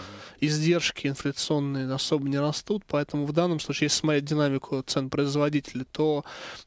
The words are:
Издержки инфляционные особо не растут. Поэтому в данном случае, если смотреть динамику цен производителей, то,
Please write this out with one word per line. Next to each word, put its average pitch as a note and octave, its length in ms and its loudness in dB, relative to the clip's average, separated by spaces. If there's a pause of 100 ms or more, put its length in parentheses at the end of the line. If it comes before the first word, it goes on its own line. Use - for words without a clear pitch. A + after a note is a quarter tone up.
(400)
Издержки D#3 680 2
инфляционные C#3 840 -2
особо C#3 380 0
не C#3 100 0
растут. D3+ 480 -2
Поэтому D3 380 0
в D3 80 -2
данном E3+ 260 2
случае, - 280 -2
если - 140 2
смотреть D3 260 2
динамику C#3+ 600 0
цен C3+ 220 -2
производителей, C#3+ 840 2
то, D3+ 360 2 (400)